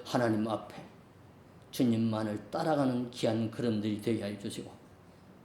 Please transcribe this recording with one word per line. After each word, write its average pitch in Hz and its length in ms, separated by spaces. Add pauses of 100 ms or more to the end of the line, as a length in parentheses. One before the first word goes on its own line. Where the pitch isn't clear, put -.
하나님 110 420
앞에 - 280 (960)
주님만을 110 760
따라가는 139 640
귀한 113 400
걸음들이 107 500
되게 110 200
하여 104 180
주시고, - 320 (720)